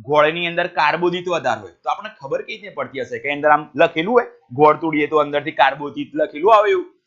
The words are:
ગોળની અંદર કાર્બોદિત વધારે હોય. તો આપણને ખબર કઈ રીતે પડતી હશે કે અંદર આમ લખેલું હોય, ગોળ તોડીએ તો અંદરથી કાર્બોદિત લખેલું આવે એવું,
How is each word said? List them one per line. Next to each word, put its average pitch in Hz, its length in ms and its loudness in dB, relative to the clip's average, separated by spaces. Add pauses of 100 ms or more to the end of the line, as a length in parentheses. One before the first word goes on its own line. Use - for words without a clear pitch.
ગોળની 151 460 2
અંદર 156 200 -2
કાર્બોદિત 175 600 -2
વધારે 131 340 -2
હોય. 92 100 -16
તો - 180 -12
આપણને 202 300 -8
ખબર 143 220 -6
કઈ 220 160 -14
રીતે 190 120 -18
પડતી 131 320 -10
હશે 117 180 -10
કે 139 120 -6
અંદર 147 180 0
આમ 151 260 2
લખેલું 160 380 0
હોય, 233 140 2 (240)
ગોળ 151 260 4
તોડીએ 151 300 -2
તો 156 100 0
અંદરથી 147 340 -2
કાર્બોદિત 143 640 -2
લખેલું 156 400 2
આવે 208 160 4
એવું, 185 220 -2 (120)